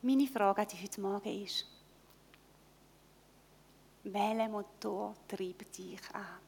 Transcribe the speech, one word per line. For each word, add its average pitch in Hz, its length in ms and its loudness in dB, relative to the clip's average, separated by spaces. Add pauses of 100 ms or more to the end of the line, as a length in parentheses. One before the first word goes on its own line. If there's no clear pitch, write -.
Meine 269 260 6
Frage 202 340 4
an 208 60 2
dich 180 140 -10
heute 202 200 -8
Morgen 202 420 -2
ist, - 220 -4 (2500)
welcher 214 440 2
Motor 208 680 -4 (140)
treibt 190 500 -6
dich 185 240 -12 (120)
an? 180 340 -8